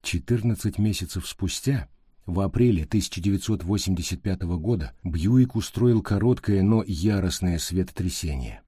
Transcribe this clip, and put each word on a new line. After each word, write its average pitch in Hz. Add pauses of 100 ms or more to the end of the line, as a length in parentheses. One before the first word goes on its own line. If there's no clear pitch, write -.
Четырнадцать 110
месяцев 101
спустя, 101 (380)
в 92
апреле 98
тысяча 95
девятьсот 98
восемьдесят 92
пятого 90
года, 87 (100)
Бьюик 110
устроил 113
короткое, 104
но 107
яростное 90
светотрясение. 78